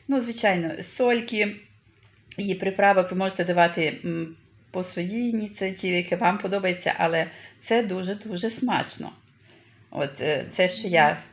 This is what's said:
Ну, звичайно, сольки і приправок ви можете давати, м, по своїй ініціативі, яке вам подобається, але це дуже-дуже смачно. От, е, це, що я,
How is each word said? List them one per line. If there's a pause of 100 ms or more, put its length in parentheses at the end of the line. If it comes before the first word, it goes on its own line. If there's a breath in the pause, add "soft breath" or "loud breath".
Ну,
звичайно,
сольки (840)
і
приправок
ви
можете
давати,
м, (360)
по
своїй
ініціативі,
яке
вам
подобається,
але (340 loud breath)
це
дуже-дуже
смачно. (800 soft breath)
От,
е,
це,
що
я,